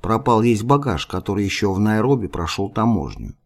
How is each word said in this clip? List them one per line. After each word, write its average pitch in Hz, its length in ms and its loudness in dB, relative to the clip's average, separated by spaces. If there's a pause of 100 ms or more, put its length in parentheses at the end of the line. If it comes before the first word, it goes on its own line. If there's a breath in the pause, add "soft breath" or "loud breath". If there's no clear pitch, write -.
Пропал 110 400 2
весь 113 220 2
багаж, 127 440 0
который 98 380 -2
еще 98 280 0
в 95 80 0
Найроби 107 480 2
прошел 87 420 -4
таможню. 73 640 -2 (120)